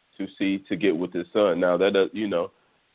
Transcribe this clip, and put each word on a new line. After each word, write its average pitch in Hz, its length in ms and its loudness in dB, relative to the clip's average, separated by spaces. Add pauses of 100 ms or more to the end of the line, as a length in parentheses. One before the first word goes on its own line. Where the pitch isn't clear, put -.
(180)
to 98 100 -8 (120)
see, 98 300 -2
to 107 60 -4
get 90 200 0
with 90 180 -6
his 117 200 -6
son. 98 260 2
Now, 90 180 2
that 98 160 2
does, 95 200 2
you 104 140 -6
know, 90 220 -4 (460)